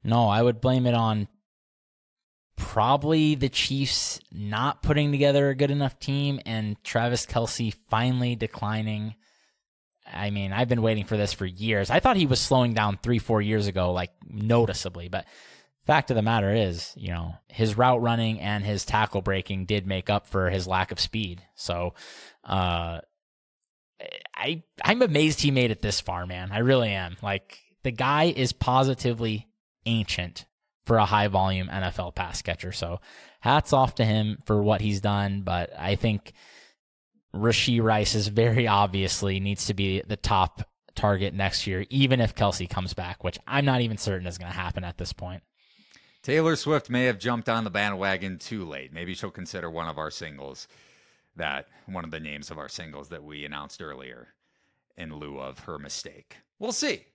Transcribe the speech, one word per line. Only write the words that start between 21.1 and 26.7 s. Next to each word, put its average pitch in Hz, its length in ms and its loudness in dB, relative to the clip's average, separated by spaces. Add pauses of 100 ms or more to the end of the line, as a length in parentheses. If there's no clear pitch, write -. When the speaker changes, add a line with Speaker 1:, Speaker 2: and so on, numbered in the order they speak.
Speaker 1:
So, 87 400 -4 (480)
uh, 85 580 -2 (1300)
I, 156 280 -4 (200)
I'm 233 180 4
amazed 156 400 4
he 143 100 4
made 123 200 4
it 101 100 -4
this 104 180 0
far, 90 260 -6
man. 92 260 -8
I 104 80 -2
really 120 320 4